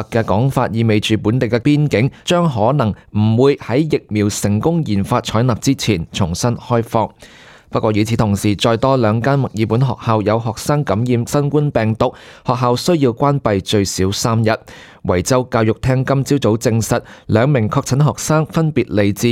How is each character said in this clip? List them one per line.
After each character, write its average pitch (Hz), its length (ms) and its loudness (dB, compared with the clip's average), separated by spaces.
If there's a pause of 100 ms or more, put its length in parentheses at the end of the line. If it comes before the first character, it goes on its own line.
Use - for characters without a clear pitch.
(120)
嘅 117 100 2
講 104 260 0
法 131 200 0
意 113 160 -2
味 107 160 2
住 110 180 0
本 110 220 0
地 123 100 -2
嘅 117 100 0
邊 147 280 2
境 113 220 0 (140)
將 175 240 0
可 120 260 2
能 117 200 0 (240)
唔 110 260 4
會 139 120 4
喺 - 240 -2
疫 147 200 0 (100)
苗 104 200 0
成 104 300 0
功 165 260 0
研 98 180 -2
發 120 180 0
採 113 220 -2
納 123 140 0
之 - 160 0
前 101 380 -2
重 87 240 -2
新 123 160 0
開 117 320 -2
放。 113 260 -2 (580)
不 - 140 -4
過 110 100 0
與 107 140 0
此 117 100 -2
同 110 180 0
時， 101 220 0
再 117 220 0
多 135 180 2
兩 113 260 0
間 135 160 0
墨 131 160 -2
爾 110 120 -2
本 110 160 0
學 135 60 2 (180)
校 110 160 0
有 104 180 0
學 117 160 -6
生 147 300 -2
感 101 180 -2
染 120 240 0
新 143 220 0
冠 147 220 0
病 110 240 0
毒， 123 180 0 (320)
學 123 100 0
校 123 200 0
需 165 260 0
要 127 100 4
關 143 300 0
閉 104 180 0
最 101 240 0
少 95 280 -2
三 113 300 -2
日。 110 100 2 (540)
維 92 160 0
州 127 300 0
教 117 100 0
育 110 120 2
廳 131 320 0
今 135 180 0
朝 143 140 2
早 113 180 2
證 113 260 0
實， 117 200 -2 (240)
兩 110 240 2
名 151 180 2
確 143 160 -2
診 131 220 0
學 127 120 2
生 156 280 0
分 160 260 -2
別 120 140 0
嚟 101 280 0
自 120 180 -2